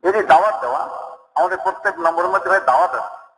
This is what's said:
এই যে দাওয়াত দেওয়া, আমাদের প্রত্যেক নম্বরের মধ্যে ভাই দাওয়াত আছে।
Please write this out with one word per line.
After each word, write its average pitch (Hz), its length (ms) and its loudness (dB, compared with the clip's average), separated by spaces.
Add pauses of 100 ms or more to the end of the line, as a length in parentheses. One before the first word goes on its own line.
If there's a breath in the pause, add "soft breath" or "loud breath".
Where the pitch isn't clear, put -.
এই 185 120 2
যে 214 60 0 (100)
দাওয়াত 185 320 4
দেওয়া, 127 180 -2 (560)
আমাদের 180 280 0
প্রত্যেক 190 280 -2 (120)
নম্বরের 170 280 0
মধ্যে 185 180 0
ভাই 190 180 4
দাওয়াত 147 300 4
আছে। - 180 -10 (200)